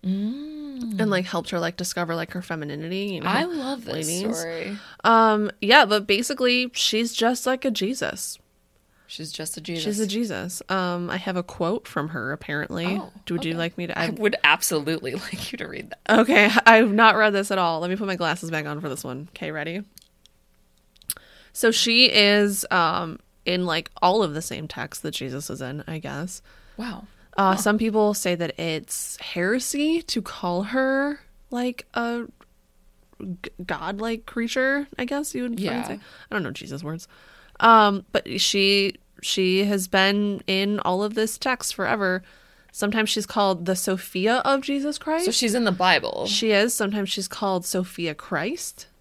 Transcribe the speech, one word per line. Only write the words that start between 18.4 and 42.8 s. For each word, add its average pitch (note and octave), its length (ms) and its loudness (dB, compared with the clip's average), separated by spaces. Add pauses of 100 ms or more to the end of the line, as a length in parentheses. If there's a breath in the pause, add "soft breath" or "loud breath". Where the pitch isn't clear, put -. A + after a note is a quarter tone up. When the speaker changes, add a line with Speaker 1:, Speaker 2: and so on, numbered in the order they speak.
Speaker 2:
back D#3 160 -4
on D3 160 -6
for E3 80 -6
this B2+ 140 -8
one. C3+ 320 -10
Okay, F3+ 160 -8
ready? D#3+ 320 -6 (1700 loud breath)
So A3+ 200 2
she A#3 400 4
is, G#3 600 4
um, E3+ 480 0 (260)
in, F3+ 200 0
like, E3 260 -2 (100)
all F#3 220 4
of D3+ 100 0
the D#3 80 -6
same D3+ 260 -8
texts - 360 -10
that D#3 80 -6
Jesus C3 380 -8
is - 120 -8
in, C3+ 260 -8
I D#3+ 120 -6
guess. C#3+ 420 -8 (360 soft breath)
Speaker 1:
Wow. A3 280 -10 (320 soft breath)
Speaker 2:
Uh, F#3+ 180 4
Speaker 1:
Huh. - 60 -4
Speaker 2:
some G#3 160 2
people G#3+ 360 2
say F3+ 220 -2
that E3 240 -4
it's - 640 -6
heresy C#4 840 0
to - 180 -4
call F3+ 420 -4
her, C4+ 560 0 (320)
like, B3 420 -4
a A#3 300 -4 (1000)
g-, F#3 300 -10 (140)
godlike G3+ 600 -6
creature, C4 600 -2 (100)
I B3+ 80 -4
guess C#4+ 300 -6
you B3 80 -4
would A#3+ 100 -6
fucking G#3 120 -4
Speaker 1:
Yeah. - 220 -4
Speaker 2:
say. - 60 -6 (380 loud breath)
I - 40 -6
don't G3 80 -2
know B2 80 -6
Jesus C#3 320 -12
words. D#3+ 240 -10 (520 loud breath)
Um, G#3+ 520 8
but - 300 -2
she, G3 540 4 (260)
she F#3+ 440 2
has G3 220 0
been G3+ 600 2
in G3 320 0
all F#3 240 0
of G#3 100 -2
this A3 240 -2
text - 380 -4
forever. F#3 480 0 (480 soft breath)
Sometimes G#3+ 380 0